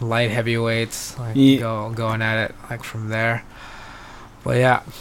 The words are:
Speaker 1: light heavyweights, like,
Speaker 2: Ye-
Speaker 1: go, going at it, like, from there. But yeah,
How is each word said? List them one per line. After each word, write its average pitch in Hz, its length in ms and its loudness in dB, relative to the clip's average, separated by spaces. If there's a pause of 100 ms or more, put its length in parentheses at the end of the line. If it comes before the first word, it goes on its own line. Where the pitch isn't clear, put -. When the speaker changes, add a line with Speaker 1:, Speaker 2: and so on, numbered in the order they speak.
Speaker 1:
light 117 300 0
heavyweights, 113 880 -2
like, 117 180 -4
Speaker 2:
Ye- 135 220 8
Speaker 1:
go, 113 320 -4
going 113 320 -2
at 110 280 0
it, - 40 -16 (160)
like, 117 120 -10
from 110 280 -8
there. 113 340 0 (960)
But 127 160 2
yeah, 127 220 4 (200)